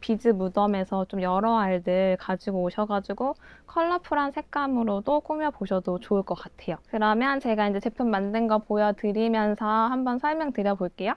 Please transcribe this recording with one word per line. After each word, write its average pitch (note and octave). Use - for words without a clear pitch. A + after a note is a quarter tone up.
비즈 A3
무덤에서 F#3+
좀 G3
여러 G3
알들 F#3
가지고 F#3
오셔가지고 G#3
컬러풀한 E4
색감으로도 C4+
꾸며보셔도 G3+
좋을 G3
것 F3+
같아요. -
그러면 A#3
제가 G#3+
이제 G3+
제품 A#3
만든 G3+
거 G#3+
보여드리면서 G#3+
한번 A#3+
설명드려볼게요. G#3+